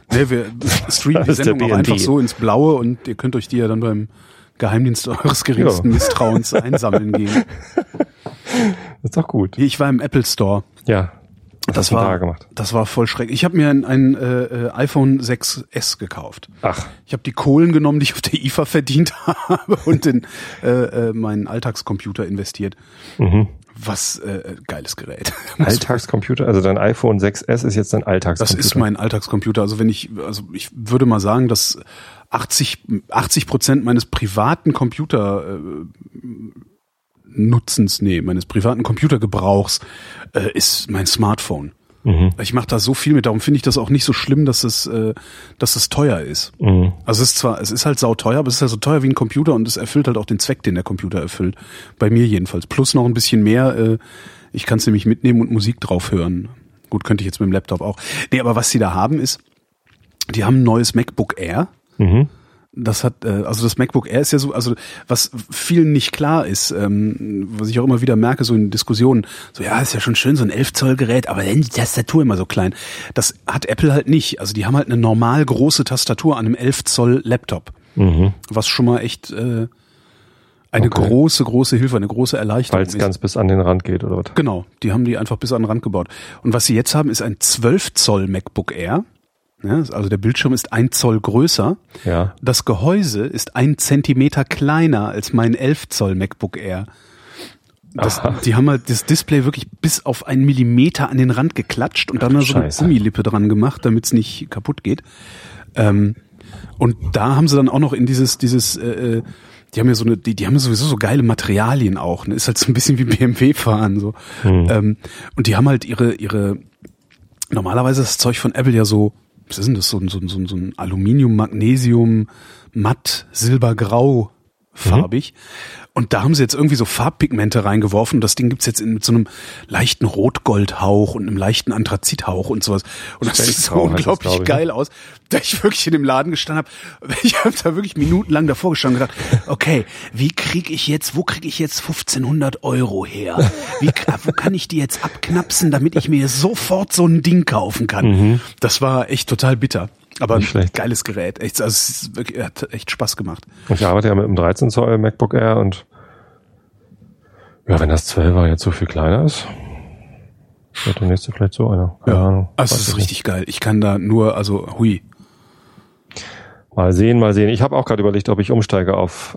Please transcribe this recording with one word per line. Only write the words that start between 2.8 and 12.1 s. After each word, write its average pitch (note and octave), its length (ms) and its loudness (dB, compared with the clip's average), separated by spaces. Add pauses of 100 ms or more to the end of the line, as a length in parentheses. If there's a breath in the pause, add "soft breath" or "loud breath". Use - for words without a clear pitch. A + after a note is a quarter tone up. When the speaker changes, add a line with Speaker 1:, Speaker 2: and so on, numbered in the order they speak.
Speaker 1:
ihr A#2+ 80 -6
könnt B2+ 220 -4
euch A2 120 -6
die B2 100 -2
ja A2+ 100 2
dann A2 120 -2
beim G#2+ 280 -2 (500 soft breath)
Geheimdienst A#2 480 0
eures - 380 -2
geringsten A#2 460 2
Speaker 2:
Ja. A2+ 40 4
Speaker 1:
Misstrauens A2+ 580 2
einsammeln G#2+ 600 0
gehen. - 180 0
Speaker 2:
<laughs> - 1700 -4
Ist - 140 -6
doch E3 120 0
gut. F#2+ 300 -2
Speaker 1:
Ich C3+ 200 0
war C#3+ 100 2
im C3 120 2
Apple C3+ 240 0
Store. G2+ 400 0 (220)
Speaker 2:
Ja. F#2+ 260 2 (540)
Was - 80 -4
Speaker 1:
Das - 100 -4
Speaker 2:
hast - 60 -2
du A2+ 60 0
Speaker 1:
war, G#2+ 160 2